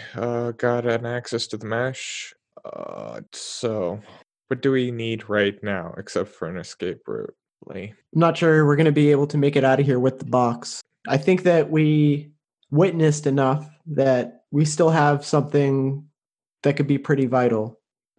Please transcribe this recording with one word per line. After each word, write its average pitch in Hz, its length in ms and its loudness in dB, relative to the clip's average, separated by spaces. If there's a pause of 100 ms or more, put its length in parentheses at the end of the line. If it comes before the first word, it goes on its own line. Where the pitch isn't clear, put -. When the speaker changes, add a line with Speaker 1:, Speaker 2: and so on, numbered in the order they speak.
(140)
Speaker 1:
uh, 120 380 -4
got 120 340 -2
an 117 200 -2
access 120 420 -6
to 107 80 -8
the 107 100 -14
mesh. 123 680 -8 (320)
Uh, 50 560 -14 (120)
so, 104 680 -6 (480)
what 127 140 -6
do 135 100 2
we 123 180 0
need 113 380 -6
right 101 340 0
now, 92 360 -6
except - 320 -6
for - 180 -10
an 90 80 -8
escape 87 500 -10
route, 53 280 -8 (320)
Lee? 101 260 -14 (220)
Speaker 2:
I'm 160 60 2
not 165 160 4
sure 156 280 4
we're 143 120 4
gonna 156 160 4
be 147 180 4
able 143 180 4
to 147 100 -2
make 139 180 2
it 135 80 4
out 131 160 4
of 139 60 0
here 127 120 2
with 131 200 0
the - 60 -14
box. 120 580 -2 (240)
I 135 120 2
think 180 240 2
that 160 280 4
we 151 600 2 (380)
witnessed 156 560 2
enough 139 420 0 (180)
that 135 640 0
we 147 140 2
still 160 260 2
have 147 340 2
something 139 840 0 (560)
that 147 140 2
could 143 100 0
be 139 120 2
pretty 139 280 0
vital. 120 540 0 (380)